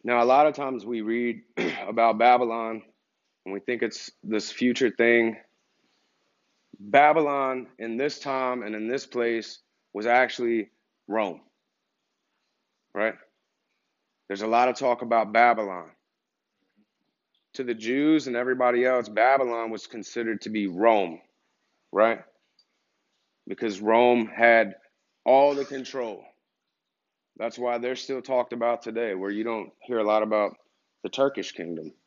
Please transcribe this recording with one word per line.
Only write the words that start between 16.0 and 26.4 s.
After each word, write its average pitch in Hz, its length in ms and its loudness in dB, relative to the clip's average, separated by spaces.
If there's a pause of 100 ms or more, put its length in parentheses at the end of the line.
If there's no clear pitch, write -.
To 135 100 -8
the 120 120 -4
Jews 135 500 0
and 123 100 -6
everybody 123 500 2
else, 123 220 0
Babylon 117 640 2
was 110 160 -10
considered 113 560 -6
to 107 80 -10
be 107 160 -2
Rome, 95 560 2 (680)
right? 110 320 2 (1200)
Because 101 340 -8
Rome 117 440 4
had 113 500 4 (500)
all 139 280 6
the 139 120 -4
control. 123 580 -10 (1120)